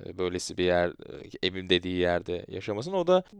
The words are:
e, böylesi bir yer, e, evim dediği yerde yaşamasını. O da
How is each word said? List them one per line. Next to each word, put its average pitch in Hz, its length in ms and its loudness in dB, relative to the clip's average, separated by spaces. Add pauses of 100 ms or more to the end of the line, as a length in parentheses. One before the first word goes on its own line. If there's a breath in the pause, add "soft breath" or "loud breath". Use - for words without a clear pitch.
e, 90 120 -12
böylesi 90 400 -2
bir 90 60 2
yer, 87 240 4
e, - 580 -8
evim 92 240 -4
dediği 90 260 2
yerde 87 520 0
yaşamasını. 110 500 -6
O 175 80 0
da 180 160 6 (180)